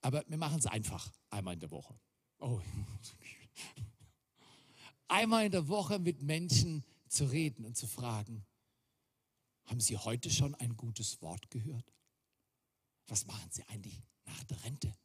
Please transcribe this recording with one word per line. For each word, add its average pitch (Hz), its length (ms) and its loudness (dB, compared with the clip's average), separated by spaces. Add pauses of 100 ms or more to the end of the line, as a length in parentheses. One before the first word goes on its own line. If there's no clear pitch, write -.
Aber 135 260 2
wir 156 80 -4
machen's 156 300 2
einfach, 110 440 -2 (200)
einmal 95 240 -2
in 85 60 -8
der 80 100 -8
Woche. 82 280 -10 (400)
Oh. 120 220 0 (1040)
<laughs> - 1400 -18
Einmal 220 380 6
in 196 60 4
der 170 160 4
Woche 196 300 2
mit 175 220 2
Menschen 156 640 4 (240)
zu - 160 2
reden 143 400 2
und 110 120 -6
zu - 100 -4
fragen, 110 580 -4 (1200)
"Haben 120 160 -2
Sie 110 160 2
heute 117 340 -2
schon 143 260 4
ein 120 200 -2
gutes 110 460 -6
Wort 85 280 -8
gehört? 120 400 -6 (1160)
Was - 200 -2
machen 95 240 -10
Sie - 140 -8
eigentlich 104 380 -10 (240)
nach - 180 -12
der - 200 -6
Rente? 131 300 -4 (100)